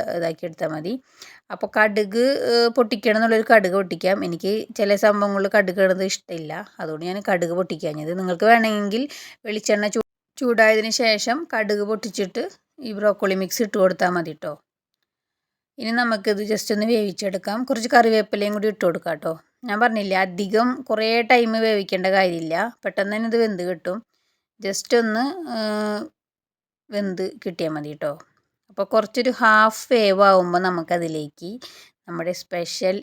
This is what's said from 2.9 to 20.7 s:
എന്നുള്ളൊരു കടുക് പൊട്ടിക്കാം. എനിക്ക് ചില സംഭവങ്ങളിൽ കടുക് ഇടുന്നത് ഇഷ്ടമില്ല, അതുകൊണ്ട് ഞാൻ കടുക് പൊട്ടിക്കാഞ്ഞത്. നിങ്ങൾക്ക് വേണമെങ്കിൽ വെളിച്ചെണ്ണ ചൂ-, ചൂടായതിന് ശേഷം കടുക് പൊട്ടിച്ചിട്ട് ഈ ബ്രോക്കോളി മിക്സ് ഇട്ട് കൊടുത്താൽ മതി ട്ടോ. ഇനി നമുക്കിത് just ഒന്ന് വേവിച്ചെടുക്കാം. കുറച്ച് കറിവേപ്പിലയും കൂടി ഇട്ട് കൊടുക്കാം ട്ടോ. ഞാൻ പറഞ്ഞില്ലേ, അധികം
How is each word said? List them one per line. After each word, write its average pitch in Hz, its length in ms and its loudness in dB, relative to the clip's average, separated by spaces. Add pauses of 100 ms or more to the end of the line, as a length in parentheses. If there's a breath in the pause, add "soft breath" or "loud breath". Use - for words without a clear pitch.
എന്നുള്ളൊരു 220 300 2
കടുക് 190 300 6
പൊട്ടിക്കാം. 185 460 0
എനിക്ക് 175 280 -4 (240)
ചില 202 200 2
സംഭവങ്ങളിൽ 202 540 2
കടുക് 196 320 2
ഇടുന്നത് 190 240 2
ഇഷ്ടമില്ല, 160 460 -8 (260)
അതുകൊണ്ട് 156 280 -8
ഞാൻ 190 160 -6
കടുക് 175 320 0
പൊട്ടിക്കാഞ്ഞത്. 160 640 -4
നിങ്ങൾക്ക് 185 300 -2
വേണമെങ്കിൽ 220 580 2 (400 loud breath)
വെളിച്ചെണ്ണ 208 440 -2
ചൂ-, 214 200 -4 (300)
ചൂടായതിന് 220 540 4
ശേഷം 226 460 0 (100)
കടുക് 208 360 -2
പൊട്ടിച്ചിട്ട് 208 600 -6 (340)
ഈ 247 140 -12
ബ്രോക്കോളി 202 420 0
മിക്സ് 190 280 -2
ഇട്ട് 220 160 -2
കൊടുത്താൽ 185 340 2
മതി 170 220 -4
ട്ടോ. 151 180 -10 (1300)
ഇനി 226 120 -6
നമുക്കിത് 220 520 0
just 214 320 -4
ഒന്ന് 214 120 -2
വേവിച്ചെടുക്കാം. 208 800 -2
കുറച്ച് 233 240 -4
കറിവേപ്പിലയും 214 640 4
കൂടി 208 160 -2
ഇട്ട് 208 160 -4
കൊടുക്കാം 165 320 0
ട്ടോ. 160 160 -6 (320)
ഞാൻ 208 160 -4
പറഞ്ഞില്ലേ, 208 360 0
അധികം 196 520 0 (140)